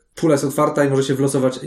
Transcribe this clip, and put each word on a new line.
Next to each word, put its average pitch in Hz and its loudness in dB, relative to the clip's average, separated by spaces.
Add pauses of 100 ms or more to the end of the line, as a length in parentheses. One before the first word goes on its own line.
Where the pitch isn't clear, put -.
(160)
pula 165 2
jest 139 0
otwarta 151 0
i 139 0
może 135 2
się 139 -2
wlosować 131 0